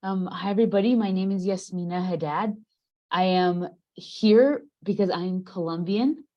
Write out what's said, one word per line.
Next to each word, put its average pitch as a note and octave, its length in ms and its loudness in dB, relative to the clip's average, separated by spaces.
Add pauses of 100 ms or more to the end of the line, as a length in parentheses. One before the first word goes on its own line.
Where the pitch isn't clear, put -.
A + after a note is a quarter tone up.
Um, F#3+ 240 -2
hi, F3+ 240 -6
everybody. G3+ 440 2
My G#3+ 160 2
name F#3+ 220 0
is F#3 140 -2
Yasmina F3+ 560 -4
Haddad. F3 540 -4 (540)
I F#3 140 0
am F3+ 440 2 (260)
here A#3+ 680 4 (200)
because G3 280 0
I'm F#3 320 -4
Colombian. F#3 840 -2 (120)